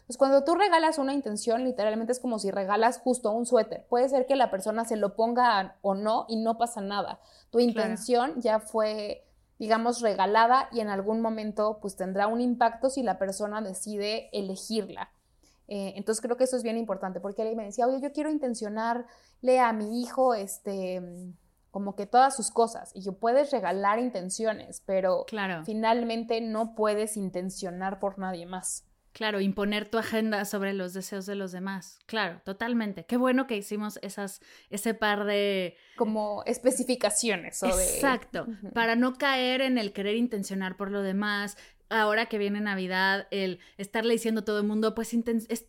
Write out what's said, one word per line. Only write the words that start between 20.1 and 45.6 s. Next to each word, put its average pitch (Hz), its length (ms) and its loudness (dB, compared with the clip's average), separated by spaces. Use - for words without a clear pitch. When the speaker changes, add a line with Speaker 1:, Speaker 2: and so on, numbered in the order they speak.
Speaker 1:
este, 196 680 -6
como 196 180 -4
que 202 120 -6
todas 262 280 6
sus 220 160 -4
cosas. - 440 0
Y 190 80 -12
yo, 190 160 -6
puedes 269 320 4
regalar 196 480 2
intenciones, 214 880 -4
pero 185 400 2
Speaker 2:
Claro. 190 400 -4
Speaker 1:
finalmente 226 760 0
no 226 340 -2
puedes 214 440 0
intencionar 185 840 -6
por 202 180 -4
nadie 185 280 -6
más. 185 400 -8
Speaker 2:
Claro, 214 300 0
imponer 202 440 0
tu 240 120 -2
agenda 220 480 0
sobre 196 260 -2
los 185 220 -6
deseos 190 320 -8
de 202 80 -6
los 190 180 -6
demás. 185 540 -8
Claro, 190 400 -4
totalmente. 208 580 -4
Qué 247 140 0
bueno 254 280 4
que 226 120 -2
hicimos 208 420 -6
esas, 196 400 -10
ese 214 240 -2
par 208 320 0
de 202 500 0
Speaker 1:
Como 214 500 -2
especificaciones 240 1160 0
o - 140 2
de 185 220 0
Speaker 2:
Exacto, 254 500 0
Speaker 1:
Ujú. 208 240 -10
Speaker 2:
para 226 240 2
no 254 220 2
caer 254 420 2
en 262 160 2
el 202 160 -2
querer 208 240 -2
intencionar 196 600 -2
por 196 120 -6
lo 202 120 -2
demás. 202 560 -2
Ahora 214 380 2
que 220 120 -4
viene 202 220 -2
Navidad, 190 720 0
el 190 300 -2
estarle 226 380 0
diciendo 220 260 0
a 208 40 -10
todo 208 140 0
el 208 80 0
mundo, 214 280 0
"Pues 226 200 -4
inten-, 233 340 0
es-, - 200 -6